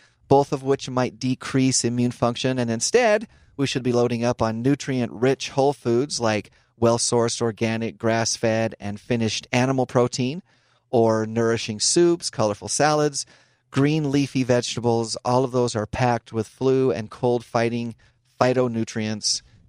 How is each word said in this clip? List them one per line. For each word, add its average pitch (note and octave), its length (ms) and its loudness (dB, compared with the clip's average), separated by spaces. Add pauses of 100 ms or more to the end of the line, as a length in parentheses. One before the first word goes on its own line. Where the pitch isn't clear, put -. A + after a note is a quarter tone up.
(280)
both C#3 240 4
of C3+ 100 -4
which C3+ 280 -2
might B2+ 280 -2
decrease C3 680 0
immune B2 260 0
function, B2+ 480 -2
and A#2+ 100 -2
instead, G#3+ 600 0 (260)
we C#3 100 -2
should C3 160 -2
be B2 120 0
loading A#2+ 320 2
up B2 160 0
on A2+ 200 -2
nutrient-rich B2+ 880 -2
whole C#3 200 2
foods B2 480 -2
like A2 320 -2 (260)
well-sourced, A#2 640 0
organic, A2+ 560 -4
grass-fed, A2+ 800 0
and G2+ 220 -10
finished A2+ 540 -4
animal B2+ 320 2
protein, B2+ 560 0 (480)
or A2+ 360 2
nourishing A2+ 540 -2
soups, E3+ 500 2
colorful G#2 380 -2
salads, D3+ 580 0 (460)
green D3 400 2
leafy C3+ 320 0
vegetables. A#2 800 0
All B2 220 2
of B2 80 -4
those B2 240 0
are G#2+ 80 -2
packed A#2+ 480 -2
with A2 140 -4
flu C3 440 0
and G#2+ 180 -6
cold A#2+ 360 -2
fighting A#2 500 -2 (440)
phytonutrients, A2+ 1040 0 (280)